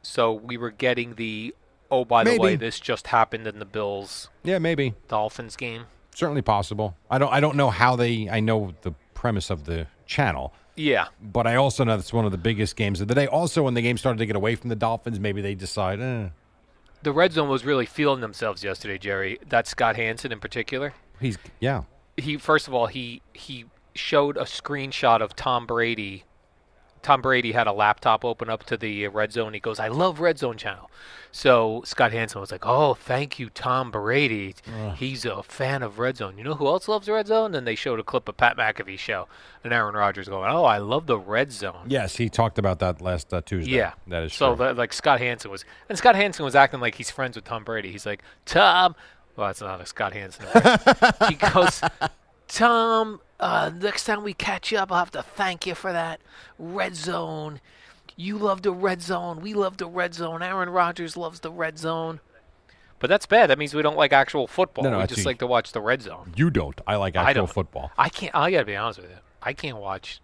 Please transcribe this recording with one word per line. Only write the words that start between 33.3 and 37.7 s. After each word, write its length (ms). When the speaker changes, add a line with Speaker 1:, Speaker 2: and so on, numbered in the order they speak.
Speaker 1:
you, 120
Tom 420
Brady. 640
Speaker 2:
Ugh. 200
Speaker 1:
He's 280
a 200
fan 400
of 160
Red 160
Zone." 200
You 60
know 120
who 120
else 220
loves 200
Red 200
Zone? 260
And 140
they 80